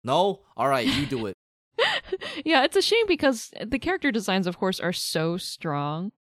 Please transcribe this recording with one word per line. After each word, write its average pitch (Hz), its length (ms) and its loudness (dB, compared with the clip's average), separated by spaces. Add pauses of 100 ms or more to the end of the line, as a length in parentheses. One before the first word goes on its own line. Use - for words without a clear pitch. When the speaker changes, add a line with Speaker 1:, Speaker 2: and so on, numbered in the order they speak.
Speaker 1:
No? 175 380 2 (160)
All 120 120 2
right, 127 180 4
you - 180 2
do 117 220 -2
it." 95 80 -4 (440)
Speaker 2:
<laughs> 605 360 0 (300)
Yeah, 302 200 4
it's 330 120 0
a 381 60 4
shame 453 240 2
because - 460 0 (100)
the 240 160 -4
character 320 320 0
designs, 190 360 0
of 175 120 -4
course, 190 220 -2
are 180 120 -2
so 165 440 -2
strong 156 840 -6